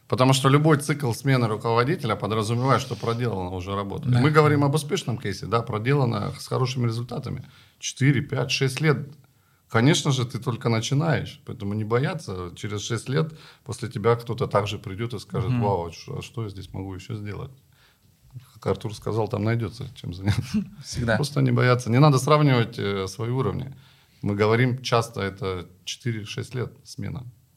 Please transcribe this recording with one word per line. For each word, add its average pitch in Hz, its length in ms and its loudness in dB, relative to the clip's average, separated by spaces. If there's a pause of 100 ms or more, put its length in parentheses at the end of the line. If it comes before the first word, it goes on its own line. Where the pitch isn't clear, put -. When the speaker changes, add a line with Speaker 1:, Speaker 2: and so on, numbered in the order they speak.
Speaker 1:
Потому 127 260 6
что 135 160 4
любой 151 280 6
цикл 139 360 -2
смены 127 340 2
руководителя 117 680 0
подразумевает, 113 680 0
что - 140 -8
проделана 113 560 -2
уже 95 240 -6
работа. 98 340 -4
И - 20 4
Speaker 2:
Да. 123 100 6
Speaker 1:
мы 151 100 6
говорим 151 320 6
об 139 100 4
успешном 151 460 -2
кейсе, 98 260 -6
да, 110 160 2
проделана 110 800 0
с - 80 -14
хорошими 123 400 -2
результатами. 113 560 -6 (360)
Четыре, 131 420 2
пять, 135 300 -4
шесть 131 300 0
лет. 147 160 4 (720)
Конечно 143 420 4
же, 123 140 0
ты 117 140 -6
только 117 300 -2
начинаешь, 113 760 0
поэтому 101 300 -8
не 107 80 -4
бояться. 113 720 -2
Через 104 260 -8
шесть - 260 -6
лет 160 260 -2 (300)
после - 240 -8
тебя 117 280 2
кто-то 120 320 -4
также 104 320 0
придёт 113 340 -8
и 98 60 -8
скажет: 92 320 -4
Speaker 2:
Мгм. 123 100 0
Speaker 1:
«Вау, 95 240 0
а 85 60 -10
ш-, - 260 -14
а 95 60 -8
что - 200 -8
я 104 60 -8
здесь 95 240 -14
могу 95 220 -10
ещё 107 200 -10
сделать?» 104 360 -10 (1040)
Как - 100 -14
Артур 104 300 -2
сказал, 107 320 -2
там 101 160 -2
найдётся 113 400 -2 (100)
чем - 220 -10
заняться. 98 260 0
Speaker 2:
<laughs> - 420 -4
Всегда. 117 340 -2
Speaker 1:
Просто 143 240 0
не 131 100 4
бояться. 123 400 4
Не 123 80 6
надо 147 180 8
сравнивать, 139 640 4
э, 101 280 -2
свои 113 220 -6
уровни. 95 460 -2 (480)
Мы 101 120 0
говорим 117 460 4
часто, 113 400 0
это 95 460 -6 (180)
четыре-шесть 110 720 -8
лет 123 160 -6 (120)
смена - 400 -10 (340)